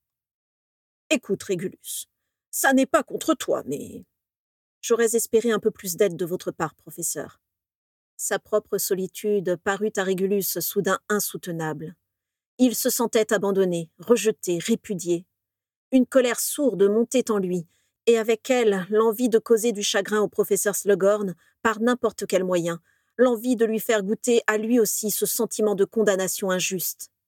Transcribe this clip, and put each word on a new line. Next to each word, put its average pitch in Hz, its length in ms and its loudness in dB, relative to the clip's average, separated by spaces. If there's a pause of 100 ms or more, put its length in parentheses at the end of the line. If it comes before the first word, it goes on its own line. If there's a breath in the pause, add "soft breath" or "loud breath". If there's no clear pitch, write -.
(1080)
Écoute, 202 340 -2
Régulus, - 640 -8 (420)
ça - 240 0
n'est 262 140 4
pas 302 160 0
contre 262 320 -2
toi, - 320 -4
mais » « - 380 -10 (760)
J'aurais 233 340 0
espéré 226 360 2
un 208 80 2
peu 214 100 0
plus 185 260 -8
d'aide 180 200 2
de 175 100 -4
votre 175 240 -6
part, 160 240 -6
professeur. » - 680 -10 (800)
Sa 196 220 -4
propre 208 400 -2
solitude 190 800 -2
parut 202 400 -2
à 196 60 0
Régulus 190 560 -2
soudain 190 400 -2 (100)
insoutenable. 165 840 -6 (640)
Il 254 160 4
se - 160 -2
sentait 226 420 0
abandonné, 185 680 0
rejeté, 202 580 0
répudié. 175 680 -2 (640)
Une 254 160 4
colère 247 320 2
sourde 208 440 0
montait 226 460 2
en 214 80 2
lui, 180 300 -2 (400)
et 233 100 6
avec 226 320 -2
elle, 208 400 2
l'envie 226 400 2
de 220 80 4
causer 226 340 2
du 202 120 -4
chagrin 208 380 0
au 196 60 2
professeur 202 480 0
Slughorn 196 600 2 (260)
par 214 180 0
n'importe 226 460 0
quel 185 180 0
moyen, 170 380 -2 (360)
l'envie 240 380 2
de 220 100 2
lui 220 140 0
faire 220 220 0
goûter 226 460 0
à 214 100 2
lui 226 220 2
aussi 208 320 0
ce 196 160 -2
sentiment 214 480 -2
de 196 100 2
condamnation 196 640 0
injuste. « 185 600 -4 (160)